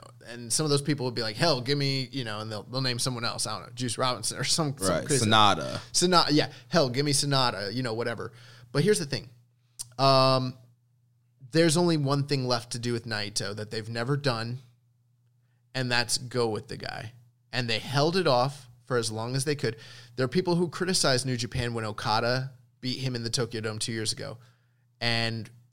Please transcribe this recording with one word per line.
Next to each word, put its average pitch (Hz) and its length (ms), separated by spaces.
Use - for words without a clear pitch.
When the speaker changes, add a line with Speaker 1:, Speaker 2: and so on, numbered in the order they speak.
Speaker 1:
and 120 240
some 156 140
of 151 60
those 143 100
people 143 240
would 117 100
be 117 60
like, 110 160
"Hell, 151 240
give 143 160
me," 135 340
you 131 140
know, 107 140
and 110 120
they'll, 123 120
they'll 131 180
name 123 180
someone 120 240
else. 104 240
I 107 60
don't 90 140
know, 120 60
Juice 120 240
Robinson 127 400
or - 60
some, 143 340
some 95 120
Speaker 2:
Right, 76 160
Speaker 1:
crazy 127 180
Speaker 2:
Sonata. 98 560
Speaker 1:
Sonata, 175 400
yeah. 143 180
"Hell, 151 220
give 135 160
me 147 80
Sonata," 131 580
you 127 100
know, 117 120
whatever. 113 400
But 147 100
here's 202 160
the 170 60
thing. 127 240
Um, 131 560
there's 160 260
only 175 180
one 143 300
thing 139 200
left 120 260
to 120 80
do 120 120
with 113 140
Naito 104 500
that 104 160
they've 110 160
never 117 300
done, 120 420
and 127 160
that's 120 280
go 123 320
with 101 180
the 104 80
guy. - 380
And 120 160
they 107 100
held 151 380
it 175 100
off 135 400
for 127 120
as 110 120
long 110 240
as 135 120
they 151 100
could. 120 220
There 131 80
are 127 40
people 180 260
who 170 120
criticize 143 580
New 127 120
Japan 120 360
when 113 120
Okada 117 640
beat 123 180
him 127 160
in 117 80
the 117 60
Tokyo 113 320
Dome 107 180
two 113 140
years 110 180
ago. 104 260
And 117 500